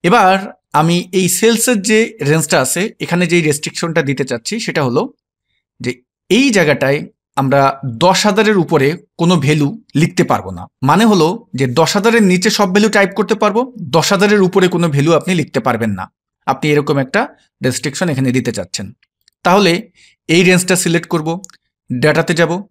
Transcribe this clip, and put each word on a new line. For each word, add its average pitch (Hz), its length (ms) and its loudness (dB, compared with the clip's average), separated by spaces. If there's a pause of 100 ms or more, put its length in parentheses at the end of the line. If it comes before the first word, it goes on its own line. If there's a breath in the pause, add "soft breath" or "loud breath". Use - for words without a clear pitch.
এবার 196 260 4 (460)
আমি 170 160 2 (220)
এই 190 80 0 (120)
সেলসের 226 400 2 (100)
যে 220 100 4 (300)
রেঞ্জটা 156 360 0
আছে, 170 180 -4 (220)
এখানে 175 260 0
যেই 175 180 2
রেস্ট্রিকশনটা 160 600 -4
দিতে 139 220 -4
চাচ্ছি, 123 240 -8 (120)
সেটা 175 200 -4
হলো 127 160 0 (840)
যে 120 60 -4 (400)
এই 254 160 4 (100)
জায়গাটায় 143 440 0 (400)
আমরা 135 200 2 (440)
দশ 180 140 4 (100)
হাজারের 208 360 2
উপরে 143 240 0 (320)
কোনো 170 140 2 (100)
ভ্যালু 147 240 2 (320)
লিখতে 165 300 0
পারবো 95 280 -2
না। 87 40 -14 (260)
মানে 180 220 4
হলো 170 180 4 (300)
যে 135 80 0 (120)
দশ 156 180 2
হাজারের 226 360 2
নিচে 185 160 0 (100)
সব 202 160 0
ভ্যালু 208 220 4
টাইপ 196 220 2
করতে 214 240 -2
পারবো, 208 180 0 (360)
দশ 156 180 2
হাজারের 202 340 2
উপরে 185 260 2
কোনো 170 200 0
ভ্যালু 143 240 2
আপনি 180 220 -2
লিখতে - 260 -4
পারবেন 113 320 -2
না। 95 60 -10 (480)
আপনি 143 200 -4
এরকম 143 320 0
একটা 196 160 -2 (460 soft breath)
রেস্ট্রিকশন 139 460 -4
এখানে 131 240 -2
দিতে 120 220 -2
চাচ্ছেন। 95 280 -10 (580)
তাহলে 180 280 4 (640 soft breath)
এই 180 140 4
রেঞ্জটা 180 340 2
সিলেক্ট 170 320 -2
করব, 156 140 -4 (600)
ডেটাতে 151 500 0
যাব 165 120 2 (180)